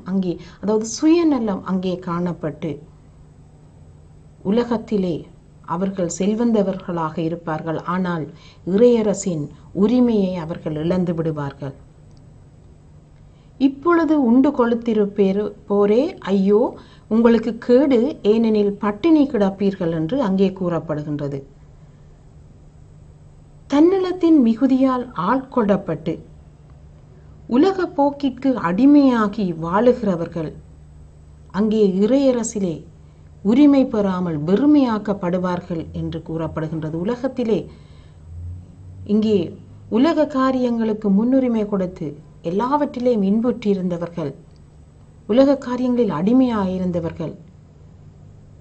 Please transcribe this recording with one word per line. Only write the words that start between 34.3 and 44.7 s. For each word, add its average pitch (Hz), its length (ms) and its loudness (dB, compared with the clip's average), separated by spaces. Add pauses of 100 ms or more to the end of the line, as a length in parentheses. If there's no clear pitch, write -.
வெறுமையாக்கப்படுவார்கள் 190 1500 0
என்று 165 280 -8
கூறப்படுகின்றது. 160 760 -8
உலகத்திலே 226 640 -2 (1400)
இங்கே 214 340 0 (520)
உலக 294 380 2
காரியங்களுக்கு 247 800 -2
முன்னுரிமை 240 560 2
கொடுத்து, 185 420 -6 (360)
எல்லாவற்றிலேயும் 247 800 -2
இன்புற்றிருந்தவர்கள், 185 1080 -2 (960)